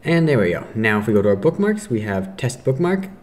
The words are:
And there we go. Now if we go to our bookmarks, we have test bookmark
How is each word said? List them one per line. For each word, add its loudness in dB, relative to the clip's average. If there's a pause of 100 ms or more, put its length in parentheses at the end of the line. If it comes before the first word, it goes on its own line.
And 2
there 4
we 2
go. -4
Now 2
if -2
we 2
go 4
to 2
our 4
bookmarks, 0
we -2
have -4
test -6
bookmark 0 (140)